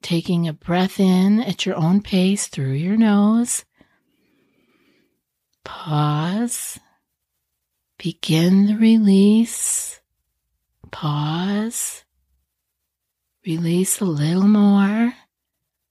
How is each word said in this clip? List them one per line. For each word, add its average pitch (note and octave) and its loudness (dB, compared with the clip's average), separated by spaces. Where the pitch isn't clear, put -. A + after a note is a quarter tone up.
Taking E3+ -4
a D#3 -6
breath F3+ -4
in F#3+ 2
at - -6
your F#3 -4
own F3 2
pace G3 -2
through C3+ -6
your F3+ -2
nose, A3 2
pause. D#3 -4
Begin F3 2
the G#3 0
release. A3 2
Pause. F3 -6
Release E3+ -2
a G#3+ -2
little E3+ 0
more. G#3 2